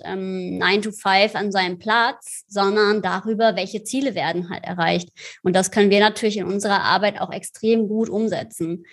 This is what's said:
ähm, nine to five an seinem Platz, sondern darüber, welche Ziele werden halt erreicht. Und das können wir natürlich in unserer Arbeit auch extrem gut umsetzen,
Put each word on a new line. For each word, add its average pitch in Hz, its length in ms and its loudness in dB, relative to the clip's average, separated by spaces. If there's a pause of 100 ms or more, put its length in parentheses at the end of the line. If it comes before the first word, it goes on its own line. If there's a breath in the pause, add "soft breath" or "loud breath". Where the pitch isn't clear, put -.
ähm, 190 560 -6
nine 196 220 2
to 208 100 -6
five 202 420 2
an 196 180 -2
seinem 180 280 -2
Platz, 233 680 -2
sondern 202 540 2
darüber, 202 540 0
welche 196 280 -6
Ziele 269 300 -4
werden 170 380 -4
halt - 140 -10
erreicht. 175 440 0 (320 loud breath)
Und 185 140 2
das 190 160 2
können 202 180 4
wir 202 100 6
natürlich 214 380 2
in 190 80 -4
unserer 202 380 0
Arbeit 190 360 2
auch - 120 -4
extrem 220 560 0
gut 220 220 -2
umsetzen, 175 840 -4